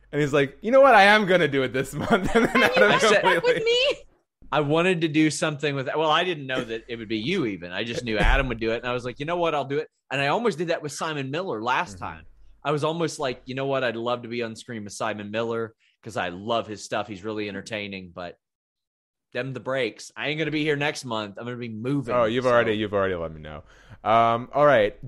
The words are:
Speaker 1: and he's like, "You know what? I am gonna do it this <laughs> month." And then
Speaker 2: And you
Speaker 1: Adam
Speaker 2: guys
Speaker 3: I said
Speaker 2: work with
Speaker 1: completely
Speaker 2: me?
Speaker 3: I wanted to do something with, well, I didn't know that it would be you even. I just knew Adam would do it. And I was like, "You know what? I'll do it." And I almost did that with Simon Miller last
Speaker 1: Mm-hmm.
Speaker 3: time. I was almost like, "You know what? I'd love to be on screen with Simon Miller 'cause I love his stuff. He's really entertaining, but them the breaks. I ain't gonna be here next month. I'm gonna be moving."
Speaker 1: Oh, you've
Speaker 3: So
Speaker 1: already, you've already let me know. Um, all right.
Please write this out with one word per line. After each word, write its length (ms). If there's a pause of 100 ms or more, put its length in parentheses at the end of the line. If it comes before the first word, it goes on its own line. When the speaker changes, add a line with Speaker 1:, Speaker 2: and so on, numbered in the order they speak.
(140)
Speaker 1:
and 80
he's 100
like, 300
"You 100
know 80
what? 160
I 80
am 220
gonna 240
do 140
it 100
this 200
<laughs> 20
month." 160
And 340
then 80
Speaker 2:
And 40
you 60
Speaker 1:
Adam 280
Speaker 2:
guys 120
Speaker 3:
I 60
said 140
Speaker 2:
work 200
with 120
Speaker 1:
completely 80
Speaker 2:
me? 340 (540)
Speaker 3:
I 100
wanted 400
to 60
do 240
something 420
with, 240
well, 140
I 120
didn't 220
know 180
that 240
it 100
would 120
be 80
you 300
even. 240
I 120
just 200
knew 160
Adam 300
would 100
do 120
it. 60
And 100
I 60
was 100
like, 160
"You 60
know 120
what? 180
I'll 100
do 140
it." 100 (220)
And 100
I 60
almost 320
did 80
that 160
with 80
Simon 400
Miller 300
last 340
Speaker 1:
Mm-hmm. 100
Speaker 3:
time. 200 (380)
I 80
was 140
almost 340
like, 260
"You 100
know 100
what? 180
I'd 140
love 240
to 80
be 140
on 120
screen 300
with 80
Simon 380
Miller 420 (280)
'cause 160
I 120
love 380
his 160
stuff. 240
He's 180
really 240
entertaining, 640
but 240 (960)
them 200
the 60
breaks. 560
I 140
ain't 80
gonna 140
be 120
here 120
next 280
month. 360
I'm 60
gonna 120
be 100
moving." 480
Speaker 1:
Oh, 100
you've 200
Speaker 3:
So 60
Speaker 1:
already, 220
you've 200
already 220
let 180
me 80
know. 220 (400)
Um, 500
all 120
right. 280 (140)